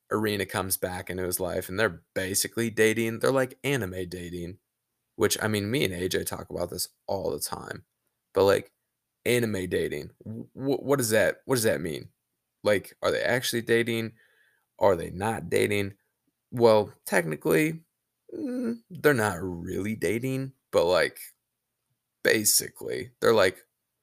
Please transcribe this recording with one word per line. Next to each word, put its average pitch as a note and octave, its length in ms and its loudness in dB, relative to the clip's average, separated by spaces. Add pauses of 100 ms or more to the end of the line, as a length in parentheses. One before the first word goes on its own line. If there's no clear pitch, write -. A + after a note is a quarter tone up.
(100)
Irina G#2 360 0
comes F#2+ 300 -4
back F#2 340 -6
into F#2 140 -4
his F2+ 160 -4
life, F2+ 280 -4
and F#2 100 -6
they're F#2 240 -2 (120)
basically G2+ 560 -2
dating. A2 480 2
They're, B2+ 120 2
like, C3 340 0
anime F#2+ 440 -2
dating, F2 500 -8 (580)
which, G#2 260 2
I A2 60 2
mean, G#2 220 0
me C#3 140 0
and G2 100 -2
A F2+ 140 -2
J F2+ 160 -2
talk - 260 -8
about F2 200 -4
this F2 180 -8 (180)
all F#2 240 -4
the D2+ 100 -4
time. - 440 -8 (480)
But, G2 120 6
like, G2 280 4 (520)
anime G#2+ 440 0
dating, E2 420 -2 (140)
wh-, A2+ 300 -12
wh-, C3+ 280 -2
what C3+ 140 2
does A#2+ 140 2
that, G2 340 4
what C3 120 0
does A2+ 80 2
that F2+ 160 2
mean? D2+ 280 -6 (560)
Like, G#2 380 0
are F#2 80 2
they D#2+ 120 0
actually A#2+ 400 0
dating? A2+ 520 0 (640)
Are G2 180 4
they E2 140 -6
not G2+ 400 -6
dating? G2+ 440 0 (560)
Well, A2+ 420 4 (120)
technically, D#3+ 800 0 (500)
mm, B3 440 -6 (120)
they're D3 240 2
not G#2 280 0
really F#2 540 -4
dating, C3 560 -4 (180)
but, F2 140 4
like, E2+ 340 2 (1040)
basically, - 880 0 (100)
they're, A2+ 140 4
like, F#2+ 320 2 (360)